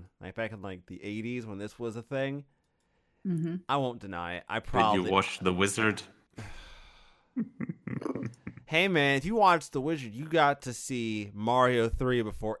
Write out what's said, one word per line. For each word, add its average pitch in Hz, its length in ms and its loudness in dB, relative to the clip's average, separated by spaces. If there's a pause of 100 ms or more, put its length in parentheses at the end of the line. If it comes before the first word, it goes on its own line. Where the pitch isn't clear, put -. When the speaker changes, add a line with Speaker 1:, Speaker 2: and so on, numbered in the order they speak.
(200)
Speaker 1:
like, 92 140 -12
back 110 180 -6
in, 107 100 -14
like, 92 240 -12
the 90 160 -16
eighties 110 440 -8
when 101 120 -12
this 104 200 -12
was 117 180 -6
a 117 60 -10
thing, 139 420 -6 (840)
Speaker 2:
Mm-hmm. 170 300 -2 (140)
Speaker 1:
I 139 80 0
won't 123 220 -4
deny 87 360 -8
it. - 140 -12
I 104 100 -4
Speaker 3:
Did - 60 -10
Speaker 1:
probably 107 400 4
Speaker 3:
you 92 40 -2
watch 95 280 2
The 90 160 2
Wizard? 101 520 2
Speaker 1:
<sighs> - 60 -20 (2500)
Hey 170 220 4
man, 143 280 6
if 135 80 -2
you 214 120 -2
watched 185 360 4
The 143 80 -2
Wizard, 135 340 -4
you 139 100 -10
got 151 380 4
to 127 100 -6
see 110 640 -4
Mario 120 540 4
three 123 340 2
before 107 380 -6